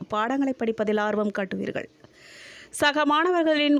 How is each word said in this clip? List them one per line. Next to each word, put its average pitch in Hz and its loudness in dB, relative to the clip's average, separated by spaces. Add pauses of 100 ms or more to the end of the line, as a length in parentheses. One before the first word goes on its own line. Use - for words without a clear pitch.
பாடங்களை 262 0
படிப்பதில் 220 -2
ஆர்வம் 208 -2
காட்டுவீர்கள். - -6 (800)
சக 294 0
மாணவர்களின் 311 2